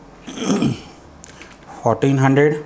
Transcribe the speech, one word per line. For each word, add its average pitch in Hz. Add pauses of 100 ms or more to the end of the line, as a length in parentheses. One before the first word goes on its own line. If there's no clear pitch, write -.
(1800)
fourteen 135
hundred 143